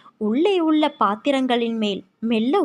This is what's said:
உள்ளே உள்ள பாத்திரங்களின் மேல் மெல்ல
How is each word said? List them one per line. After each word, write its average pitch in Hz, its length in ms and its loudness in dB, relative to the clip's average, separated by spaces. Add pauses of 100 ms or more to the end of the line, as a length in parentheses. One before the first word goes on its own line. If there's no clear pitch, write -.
(220)
உள்ளே 277 380 0
உள்ள 311 240 2 (100)
பாத்திரங்களின் 233 840 0
மேல் 208 240 -4 (200)
மெல்ல 233 440 0